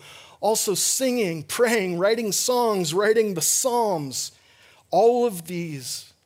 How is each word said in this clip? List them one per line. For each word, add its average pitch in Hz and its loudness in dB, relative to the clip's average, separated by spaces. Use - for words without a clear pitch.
also 214 0
singing, 208 -2
praying, 202 0
writing 220 0
songs, 214 0
writing 214 2
the 156 -4
Psalms, 202 -2
all 233 4
of 175 -6
these 165 -8